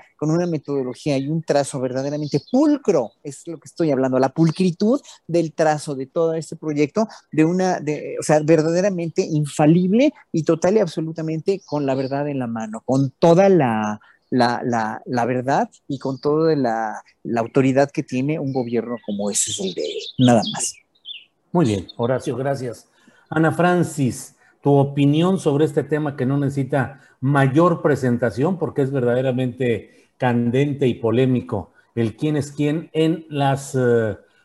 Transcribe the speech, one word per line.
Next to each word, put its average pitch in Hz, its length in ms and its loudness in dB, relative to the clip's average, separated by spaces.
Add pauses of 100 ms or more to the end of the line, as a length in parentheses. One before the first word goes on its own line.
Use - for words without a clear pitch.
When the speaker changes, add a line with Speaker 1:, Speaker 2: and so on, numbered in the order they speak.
(160)
Speaker 1:
con 151 140 -4
una 175 160 0
metodología 139 720 -4
y 135 120 -4
un 160 120 -2
trazo 143 380 -2
verdaderamente 139 720 -4
pulcro, 254 600 2 (100)
es 143 240 -14
lo 160 100 -10
que - 120 -20
estoy 165 200 -2
hablando, 131 300 0
la 135 100 2
pulcritud 185 720 0 (260)
del 165 260 0
trazo 151 420 0
de 131 100 -6
todo 160 300 -2
este 165 200 -8
proyecto, 156 520 -2 (240)
de 151 120 2
una, 180 360 0
de, 143 400 -6
o - 40 -6
sea, 151 200 4
verdaderamente 170 800 2
infalible 175 880 2 (180)
y 165 120 -2
total 175 340 2
y - 20 4
absolutamente 160 880 -4
con 147 220 -4
la 131 80 0
verdad 139 340 -4
en 139 80 -6
la 127 100 -6
mano, 113 380 -8
con 135 260 0
toda 170 360 6
la... 110 540 2 (280)
La, 120 340 2
la, 113 420 -2
la 120 200 -2
verdad 131 440 -2 (180)
y 135 120 -8
con 135 200 -6
toda 156 360 0
la, 113 460 -2 (220)
la 117 160 -4
autoridad 135 520 2
que 151 120 -6
tiene 139 360 -4
un 135 120 -4
gobierno 120 540 -4
como 101 240 -4
ese - 220 -4
es - 100 -8
el 95 120 -6
de 78 120 -6
él, - 160 -8 (160)
nada 120 240 6 (100)
más. - 220 -6 (800)
Speaker 2:
Muy 170 120 4
bien, 98 220 -2 (100)
Horacio, 123 380 -4
gracias. 131 520 -6 (420)
Ana 156 240 2
Francis, 170 800 0 (260)
tu 143 120 4
opinión 143 640 2
sobre 147 260 2
este 143 180 -2
tema 151 340 -4
que 127 80 -2
no 139 120 0
necesita 139 640 -2 (200)
mayor 143 600 4
presentación 127 760 0
porque 120 240 -4
es 131 100 -2
verdaderamente 127 1300 -2
candente 127 720 0
y 117 80 0
polémico, 117 760 0 (240)
el 113 220 -2
quién 151 180 -2
es 143 160 -4
quién 151 400 -4
en 160 380 0
las, 139 460 -2
eh, 117 420 2 (280)